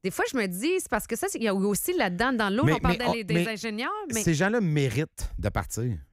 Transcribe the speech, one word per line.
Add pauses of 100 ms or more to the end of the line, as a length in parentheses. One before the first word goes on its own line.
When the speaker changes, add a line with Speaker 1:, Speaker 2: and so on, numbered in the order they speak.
Speaker 1:
des
fois,
je
me
dis,
c'est
parce
que
ça,
c'est,
il
y
a
aussi
là-dedans,
dans
l'eau,
Speaker 2:
Mais,
Speaker 1:
on
parle
Speaker 2:
mais
Speaker 1:
d'aller
Speaker 2:
on,
Speaker 1:
des
Speaker 2:
mais
Speaker 1:
ingénieurs, (220)
mais
Speaker 2:
ces
gens-là
méritent
de
partir. (180)